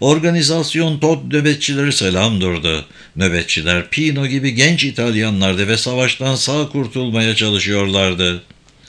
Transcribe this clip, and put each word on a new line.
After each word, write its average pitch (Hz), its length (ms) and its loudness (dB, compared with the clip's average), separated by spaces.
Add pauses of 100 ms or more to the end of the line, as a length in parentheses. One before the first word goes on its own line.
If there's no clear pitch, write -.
organizasyon 156 1000 0
top 147 320 0
nöbetçileri 143 600 0
selam 98 480 0
durdu. 82 440 -2 (320)
Nöbetçiler 87 760 0
Pino 147 360 0
gibi 131 280 -2
genç 151 300 2
İtalyanlardı 107 840 0
ve 110 80 2
savaştan 127 580 -2
sağ 143 340 -2
kurtulmaya 113 640 -2
çalışıyorlardı. 98 1080 0 (460)